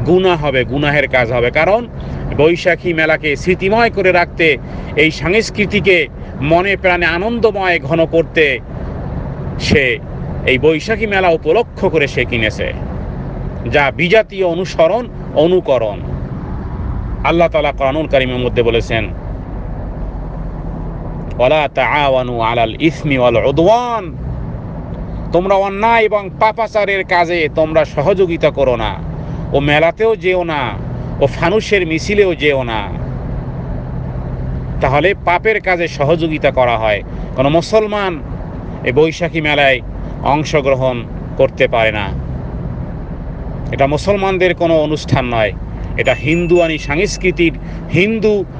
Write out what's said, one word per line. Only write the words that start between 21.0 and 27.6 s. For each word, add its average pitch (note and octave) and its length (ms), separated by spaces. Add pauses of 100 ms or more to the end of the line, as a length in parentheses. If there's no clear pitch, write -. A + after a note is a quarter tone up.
"ওয়ালা C#3 360
তাআওয়ানু B2+ 640
আলাল A2+ 420
ইসমি D3+ 360
ওয়াল A#2+ 280
উদওয়ান", G3 680 (1160)
তোমরা F#3+ 220
অন্যায় G3+ 500
এবং G3+ 260 (100)
পাপাচারের G#3 640
কাজে F3 500
তোমরা D#3 300